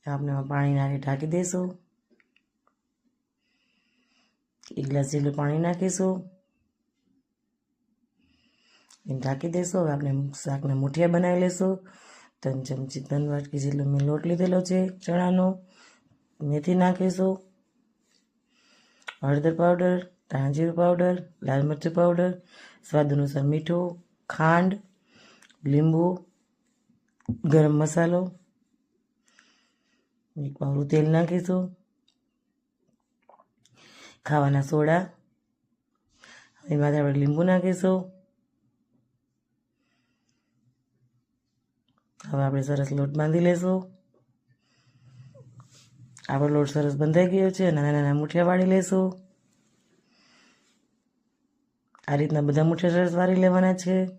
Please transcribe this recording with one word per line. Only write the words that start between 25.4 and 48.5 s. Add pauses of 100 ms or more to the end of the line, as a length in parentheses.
લીંબુ, (1500)
ગરમ
મસાલો, (2000)
એક
પાવડું
તેલ
નાખીશું, (2750)
ખાવાના
સોડા, (1700)
એમાંથી
આપણે
લીંબુ
નાખીશું. (4000)
હવે
આપણે
સરસ
લોટ
બાંધી
લેશું. (2500)
આપણો
લોટ
સરસ
બંધાઈ
ગયો
છે.
નાના
નાના
મુઠિયા
વાળી